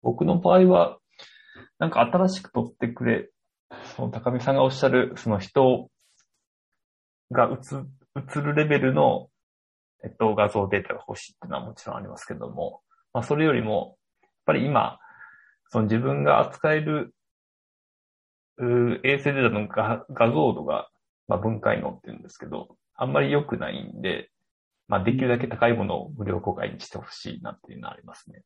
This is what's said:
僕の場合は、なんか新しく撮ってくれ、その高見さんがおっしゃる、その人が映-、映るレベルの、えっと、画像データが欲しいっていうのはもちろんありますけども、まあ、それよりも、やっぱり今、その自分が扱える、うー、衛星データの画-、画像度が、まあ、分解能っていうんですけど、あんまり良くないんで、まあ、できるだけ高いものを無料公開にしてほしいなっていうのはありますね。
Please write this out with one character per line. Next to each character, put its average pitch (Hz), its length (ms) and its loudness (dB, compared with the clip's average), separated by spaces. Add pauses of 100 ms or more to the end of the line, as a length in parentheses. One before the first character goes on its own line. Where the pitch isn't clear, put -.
僕 120 220 0
の 180 140 2
場 180 180 6
合 185 100 10
は、 180 320 4 (800)
な 160 100 -2
ん - 20 -2
か 113 100 2
新 180 300 4
し - 100 -8
く - 120 -20
撮 117 120 -2
っ - 80 -10
て 117 160 -4
く 123 160 -8
れ、 113 260 0 (680)
そ - 60 -6
の 113 80 -4
高 120 220 -4
見 123 80 -4
さ 139 120 0
ん 135 40 4
が 135 80 4
お 131 40 4
っ - 20 2
し - 120 -4
ゃ 135 60 4
る、 123 280 2
そ - 140 -4
の 104 80 2
人 127 500 2 (1400)
が 120 220 4
映-、 139 240 -10 (420)
映 - 240 -6
る 147 120 -2
レ 151 120 4
ベ 143 120 4
ル 131 140 4
の、 143 360 2 (760)
え - 40 -10
っ - 80 -10
と、 110 180 2
画 104 140 2
像 101 200 0
デ 98 140 0
ー - 40 -14
タ - 80 -8
が - 120 -12
欲 104 100 -12
し - 140 -18
い - 40 -20
っ - 40 -20
て - 80 -18
い - 20 -14
う - 40 -10
の - 60 -6
は - 60 -8
も - 100 -14
ち - 120 -18
ろ 107 60 -10
ん 107 40 -10
あ 110 40 -10
り 98 80 -14
ま - 80 -16
す - 80 -18
け - 100 -12
ど 60 160 -12
も、 - 320 -10 (300)
ま 120 80 -2
あ、 - 20 -8
そ 147 140 -2
れ 156 80 2
よ 156 80 4
り 120 100 0
も、 107 340 -4 (240)
や - 60 -20
っ - 40 -20 (160)
ぱ 147 80 4
り 131 120 0
今、 - 320 0 (720)
そ 113 100 -2
の 110 60 2
自 110 140 2
分 139 260 -2
が 143 160 6
扱 - 340 0
え 156 60 0
る、 151 340 -4 (1400)
う 127 60 -4
ー、 120 400 2
衛 139 140 4
星 139 140 0
デ 139 80 0
ー 123 40 4
タ 110 60 6
の 104 180 -4
画-、 110 420 -2
画 120 220 4
像 151 200 2
度 76 120 -6
が、 - 260 -4 (380)
ま - 80 2
あ、 - 20 -2
分 110 220 -2
解 - 200 0
能 - 100 -6
っ - 100 -18
て - 100 -20
い - 40 -14
う - 40 -18
ん - 40 -20
で - 60 -20
す - 80 -20
け - 100 -16
ど、 - 300 -14 (180)
あ 120 120 -6
ん 135 60 -6
ま 143 100 2
り 139 80 0
良 147 140 0
く - 120 -6
な - 140 -6
い - 120 -10
ん - 200 -14
で、 - 280 -6 (580)
ま 101 100 0
あ、 92 60 -2
で 117 80 2
き 131 60 0
る 127 100 0
だ 123 100 2
け 127 80 -4
高 - 220 0
い 120 60 4
も 107 100 -2
の 85 180 -4
を 156 80 -14
無 117 140 -10
料 98 160 -4
公 - 140 -6
開 - 180 -8
に - 80 -16
し - 100 -16
て 95 80 -14
ほ - 120 -16
し - 280 -14
い - 20 -18
な - 120 -12
っ - 80 -20
て - 120 -20
い - 40 -20
う - 40 -18
の - 60 -16
は - 80 -14
あ - 20 -20
り - 80 -20
ま - 100 -20
す - 160 -20
ね。 - 160 -20